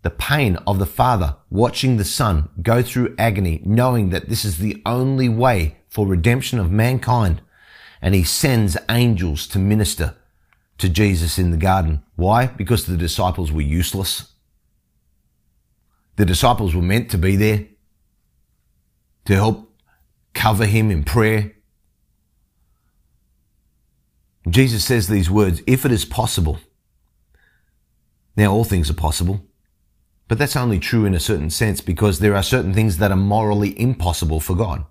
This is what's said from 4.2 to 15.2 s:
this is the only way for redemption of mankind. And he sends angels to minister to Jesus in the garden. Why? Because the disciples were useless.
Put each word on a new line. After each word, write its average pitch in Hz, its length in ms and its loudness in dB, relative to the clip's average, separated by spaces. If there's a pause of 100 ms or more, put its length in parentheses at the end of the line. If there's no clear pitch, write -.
this 110 160 -4
is 92 140 -4
the 101 260 -4
only 131 440 0
way 110 480 0 (120)
for 107 160 -2
redemption 110 540 0
of 90 140 0
mankind. 117 720 0 (600)
And 92 100 0
he 95 120 2
sends 110 520 0 (140)
angels 104 580 0
to 98 120 -2
minister 101 560 0 (600)
to 95 100 -2
Jesus 87 500 0
in 90 140 2
the 82 40 0
garden. 82 460 0 (140)
Why? 107 320 2
Because 104 380 -2
the 90 100 -4
disciples 87 560 -2
were 76 100 -2
useless. 85 720 -4 (1800)